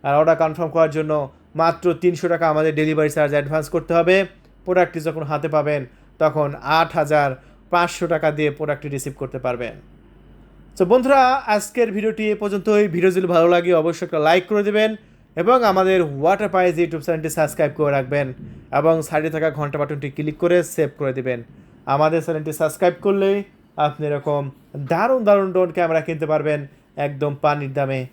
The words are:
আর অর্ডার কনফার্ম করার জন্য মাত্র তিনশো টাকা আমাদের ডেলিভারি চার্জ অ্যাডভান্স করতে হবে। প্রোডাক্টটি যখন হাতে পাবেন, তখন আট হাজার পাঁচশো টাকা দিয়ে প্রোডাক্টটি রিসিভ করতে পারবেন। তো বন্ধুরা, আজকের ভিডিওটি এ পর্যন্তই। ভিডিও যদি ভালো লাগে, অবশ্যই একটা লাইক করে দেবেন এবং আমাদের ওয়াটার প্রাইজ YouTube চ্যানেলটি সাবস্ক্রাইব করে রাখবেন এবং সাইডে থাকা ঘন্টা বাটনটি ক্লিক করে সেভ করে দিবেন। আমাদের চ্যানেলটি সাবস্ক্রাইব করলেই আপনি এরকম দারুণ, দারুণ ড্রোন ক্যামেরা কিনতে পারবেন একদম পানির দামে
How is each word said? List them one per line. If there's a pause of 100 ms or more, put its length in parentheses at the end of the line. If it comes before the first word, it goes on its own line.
আর
অর্ডার
কনফার্ম
করার
জন্য (260)
মাত্র
তিনশো
টাকা
আমাদের
ডেলিভারি
চার্জ
অ্যাডভান্স
করতে
হবে। (400)
প্রোডাক্টটি
যখন
হাতে
পাবেন, (340)
তখন
আট
হাজার (400)
পাঁচশো
টাকা
দিয়ে
প্রোডাক্টটি
রিসিভ
করতে
পারবেন। (1000)
তো
বন্ধুরা, (340)
আজকের
ভিডিওটি
এ
পর্যন্তই।
ভিডিও
যদি
ভালো
লাগে,
অবশ্যই
একটা
লাইক
করে
দেবেন (400)
এবং
আমাদের
ওয়াটার
প্রাইজ
YouTube
চ্যানেলটি
সাবস্ক্রাইব
করে
রাখবেন (380)
এবং
সাইডে
থাকা
ঘন্টা
বাটনটি
ক্লিক
করে
সেভ
করে
দিবেন। (420)
আমাদের
চ্যানেলটি
সাবস্ক্রাইব
করলেই (340)
আপনি
এরকম (260)
দারুণ,
দারুণ
ড্রোন
ক্যামেরা
কিনতে
পারবেন (280)
একদম
পানির
দামে